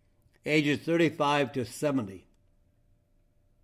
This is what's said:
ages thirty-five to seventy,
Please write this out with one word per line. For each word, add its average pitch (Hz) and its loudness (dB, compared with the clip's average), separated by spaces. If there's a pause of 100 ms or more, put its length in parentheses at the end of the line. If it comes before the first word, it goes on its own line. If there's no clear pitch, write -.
(460)
ages 147 2
thirty-five 147 2
to 127 -4
seventy, 113 -4 (1400)